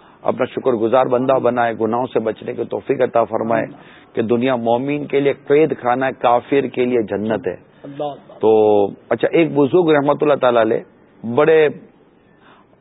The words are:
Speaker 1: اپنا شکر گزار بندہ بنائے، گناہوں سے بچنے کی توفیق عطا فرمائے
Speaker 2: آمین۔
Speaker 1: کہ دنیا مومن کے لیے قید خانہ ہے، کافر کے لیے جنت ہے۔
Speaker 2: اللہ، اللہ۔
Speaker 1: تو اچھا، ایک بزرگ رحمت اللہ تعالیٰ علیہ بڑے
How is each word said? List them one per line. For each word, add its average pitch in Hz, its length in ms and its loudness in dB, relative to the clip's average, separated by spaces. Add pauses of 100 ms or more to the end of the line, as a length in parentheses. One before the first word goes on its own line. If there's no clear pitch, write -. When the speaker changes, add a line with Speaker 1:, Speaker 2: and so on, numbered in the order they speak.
(220)
Speaker 1:
اپنا 117 220 -2
شکر 127 280 -4
گزار 117 340 2
بندہ 131 260 0
بنائے، 120 480 0
گناہوں 113 260 -2
سے 123 140 -2
بچنے 110 320 -6
کی 120 120 -6
توفیق 113 360 -4
عطا 117 240 2
فرمائے 113 380 -2
Speaker 2:
آمین۔ - 140 -10 (360)
Speaker 1:
کہ 120 100 -4
دنیا 120 340 0
مومن 127 500 -2
کے 139 140 -2
لیے 139 120 0
قید 143 500 0
خانہ 123 220 0
ہے، 135 80 -2
کافر 127 540 0
کے 127 180 -2
لیے 123 180 0
جنت 101 440 -4
ہے۔ 87 100 -6 (280)
Speaker 2:
اللہ، 143 200 -12
اللہ۔ - 360 -14
Speaker 1:
تو 107 440 4 (240)
اچھا، - 240 0
ایک 156 220 2
بزرگ 147 360 2
رحمت 143 320 0
اللہ 151 120 2
تعالیٰ 123 260 2
علیہ 113 200 0 (540)
بڑے 156 340 4 (1120)